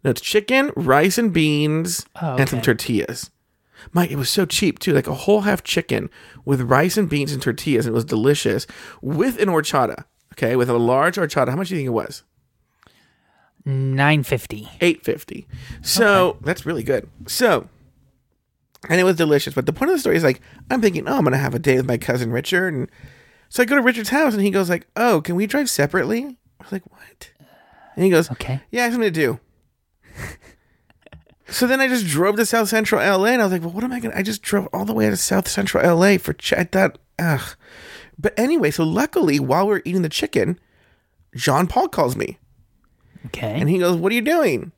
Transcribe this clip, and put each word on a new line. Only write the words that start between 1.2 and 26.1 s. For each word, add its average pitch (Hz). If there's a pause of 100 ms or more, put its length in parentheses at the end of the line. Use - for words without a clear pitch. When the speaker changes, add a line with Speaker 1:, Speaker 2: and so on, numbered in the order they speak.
Speaker 1:
beans, 156 (160)
Speaker 2:
Oh, 143
Speaker 1:
and 135
some 123
Speaker 2:
okay. -
Speaker 1:
tortillas. 117 (640)
Mike, 175
it 143
was 135
so 190
cheap, -
too. 180
Like, 143
a -
whole 208
half 202
chicken - (340)
with 135
rice 135
and 202
beans 147
and 131
tortillas, 135
and 113
it 113
was 117
delicious, 120 (340)
with 226
an 202
horchata, 143 (280)
okay, 123
with 123
a 120
large 131
horchata. 147
How 135
much 185
do 185
you 151
think 135
it 127
was? - (1400)
Speaker 2:
Nine 135
fifty. 107 (120)
Speaker 1:
Eight 175
fifty. - (360)
So, 196
Speaker 2:
Okay. -
Speaker 1:
that's 156
really 151
good. 131 (200)
So, 202 (1200)
and 170
it 180
was 185
delicious. 147
But -
the 156
point 277
of 359
the 285
story 175
is, 165
like, 131 (300)
I'm 254
thinking, 185
"Oh, 277
I'm 165
gonna 131
have 135
a 120
day 135
with 127
my 120
cousin 123
Richard." 175
And 127 (600)
so -
I 254
go 277
to 262
Richard's 233
house, 269
and 202
he 202
goes, 190
like, 175
"Oh, 220
can 170
we 208
drive 269
separately?" 180 (360)